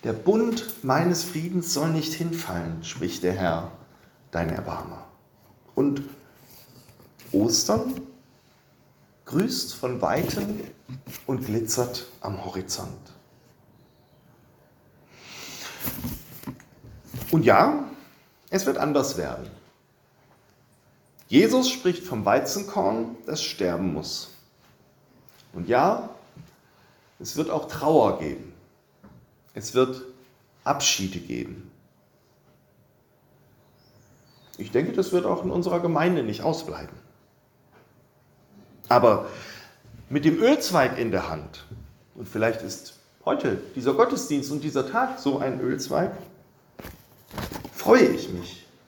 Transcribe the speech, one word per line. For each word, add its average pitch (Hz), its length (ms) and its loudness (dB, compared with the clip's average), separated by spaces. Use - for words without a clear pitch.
Der 113 100 -2
Bund 220 680 0
meines 160 400 2
Friedens 170 500 -4
soll 151 160 0
nicht 156 240 0
hinfallen, 87 680 -4
spricht - 400 -6
der 90 100 2
Herr, 85 380 0
dein 85 200 -2
Erbarmer. - 560 -8
Und 139 300 2
Ostern - 720 2
grüßt - 480 -2
von 127 280 -4
Weitem 202 580 0
und 120 200 -2
glitzert 113 640 -2
am 101 240 -8
Horizont. 92 440 -8
Und 160 140 6
ja, 120 400 6
es 190 160 0
wird - 100 0
anders 143 400 0
werden. 62 320 -6
Jesus 247 420 6
spricht - 340 -2
vom 107 220 -4
Weizenkorn, 143 880 0
das 151 160 -4
sterben 87 520 -2
muss. - 380 -8
Und 87 140 -6
ja, 156 420 4
es - 160 -10
wird 151 140 -2
auch - 180 -4
Trauer 139 520 4
geben. 73 340 -8
Es 107 200 -12
wird 127 280 2
Abschiede 104 560 0
geben. - 520 -8
Ich 107 140 -10
denke, 147 220 2
das - 180 2
wird 180 140 4
auch 175 180 0
in 180 80 -2
unserer 175 280 2
Gemeinde 170 440 2
nicht 107 180 -2
ausbleiben. - 540 -4
Aber 120 400 6
mit 143 160 0
dem 156 140 4
Ölzweig 185 580 4
in 117 140 0
der 85 180 0
Hand, 78 360 -10
und 120 120 -14
vielleicht 113 340 0
ist - 380 -12
heute - 360 0
dieser 131 180 2
Gottesdienst 151 580 2
und 147 120 -4
dieser 143 260 0
Tag 247 300 0
so 143 200 0
ein - 220 -2
Ölzweig, 143 500 0
freue - 320 6
ich - 260 0
mich. - 360 -12